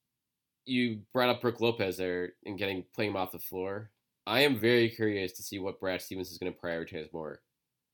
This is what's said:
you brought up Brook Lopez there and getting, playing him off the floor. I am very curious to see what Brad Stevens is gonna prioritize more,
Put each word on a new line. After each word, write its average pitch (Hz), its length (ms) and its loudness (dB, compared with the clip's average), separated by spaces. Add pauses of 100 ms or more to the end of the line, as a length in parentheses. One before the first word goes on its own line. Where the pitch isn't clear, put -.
(640)
you 123 360 0 (120)
brought 123 160 4
up 120 120 0
Brook 123 180 0
Lopez 110 380 2
there 90 360 -2 (100)
and 98 140 -6
getting, 95 280 -4 (100)
playing 107 160 0
him 98 60 -2
off 92 140 -2
the 87 80 -14
floor. 98 520 -8 (340)
I 113 160 4
am 139 180 6
very 117 300 6
curious 104 440 0
to - 100 -14
see 101 160 -8
what 95 200 -6
Brad 92 220 -2
Stevens 92 300 -8
is - 80 -14
gonna 90 120 -4
prioritize 82 600 -6
more, 80 280 -10 (520)